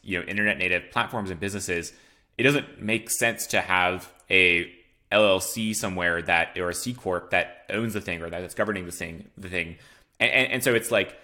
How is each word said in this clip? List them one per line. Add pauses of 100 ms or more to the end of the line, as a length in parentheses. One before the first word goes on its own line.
you
know,
internet
native
platforms
and
businesses, (460)
it
doesn't
make
sense
to
have (220)
a (380)
L
L
C
somewhere
that,
or
a
C
Corp
that
owns
the
thing
or
that,
that's
governing
the
thing, (100)
the
thing. (420)
And,
and,
and
so
it's
like,